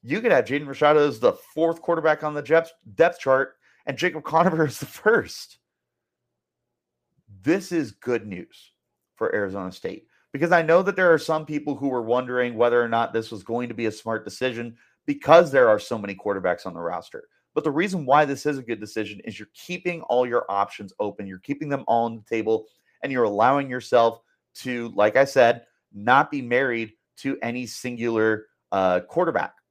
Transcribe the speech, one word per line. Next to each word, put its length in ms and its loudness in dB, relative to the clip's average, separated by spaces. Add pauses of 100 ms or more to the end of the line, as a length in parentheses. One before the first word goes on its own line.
You 180 -4
could 120 2
have 140 4
Jaden 200 -6
Rashada 400 4
as 140 -4
the 120 4
fourth 500 -4
quarterback 420 0
on 80 -6
the 100 -8
Jeps-, 300 2 (220)
depth 240 2
chart 380 0 (300)
and 120 -6
Jacob 260 -4
Conover 420 2
<laughs> 20 -4
is 100 -10
the 80 -10
first. 720 -2 (1800)
This 300 0
is 200 -4
good 340 -4
news 460 -16 (420)
for 200 -4
Arizona 380 -4
State, 340 -12 (260)
because 200 0
I 100 4
know 200 4
that 140 -2
there 160 4
are 60 4
some 280 -4
people 280 -6
who 140 -6
were 140 -2
wondering 520 -2
whether 280 4
or 60 -2
not 240 0
this 180 -4
was 120 -12
going 260 -6
to 60 -10
be 120 -4
a 60 -2
smart 320 -8
decision 520 -6 (300)
because 440 6
there 180 6
are 100 6
so 200 -6
many 160 -8
quarterbacks 520 -4
on 80 -10
the 60 -12
roster. 480 -10 (260)
But 100 -4
the 60 0
reason 340 -2
why 200 4
this 200 -4
is 140 -2
a 40 -12
good 180 -8
decision 440 -8
is 140 -12
you're 160 -18
keeping 480 -8
all 240 2
your 240 0
options 500 -4
open. 260 -6
You're 120 -14
keeping 300 -8
them 180 -6
all 180 2
on 120 -6
the 60 -18
table, 440 -2 (360)
and 80 -6
you're 140 0
allowing 460 2
yourself 500 2 (360)
to, 380 -8
like 220 4
I 80 6
said, 400 4 (280)
not 380 2
be 120 -6
married 500 -2 (260)
to 240 -6
any 240 -6
singular, 800 -2 (260)
uh, 280 2
quarterback. 540 -2 (160)